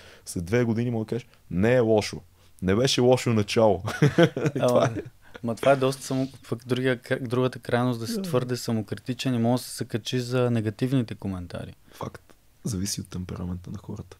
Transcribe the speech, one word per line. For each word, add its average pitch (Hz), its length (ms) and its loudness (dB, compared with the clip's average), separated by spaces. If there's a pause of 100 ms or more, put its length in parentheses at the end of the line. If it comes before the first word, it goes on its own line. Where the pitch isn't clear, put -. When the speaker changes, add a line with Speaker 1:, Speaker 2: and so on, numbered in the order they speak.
(260)
Speaker 1:
след 90 200 -6
две 117 180 2
години 117 280 0
мога 110 140 -4
да - 40 -10
кажеш: 117 180 -6 (240)
"Не 101 220 2
е 127 60 4
лошо. 110 420 2 (400)
Не 95 140 2
беше 131 260 2
лошо 123 320 6
начало." 107 580 4
<laughs> - 100 -8 (540)
Speaker 2:
Ама, 127 120 2
Speaker 1:
Това 123 200 4
е. 107 140 -6 (420)
Speaker 2:
ма 117 120 -4
това 135 160 4
е 143 40 6
доста 135 280 0
само, 131 260 -2 (200)
пък 117 180 -8
другия 127 340 0
кра-, 135 180 -4
другата 127 400 -2
крайност 120 400 0
да 113 80 -8
си 233 80 -6
Speaker 1:
Да. 196 60 -4
Speaker 2:
твърде 123 360 -2
самокритичен 117 760 -4
и 120 60 0
може 120 240 2
да - 60 -14
се - 160 -8
качи 120 340 -4
за 123 320 0
негативните 117 640 -2
коментари. 92 580 -8 (200)
Speaker 1:
Факт. - 400 -12 (300)
Зависи 101 380 -4
от - 80 -12
темперамента 90 640 -8
на 104 60 -10
хората. - 420 -14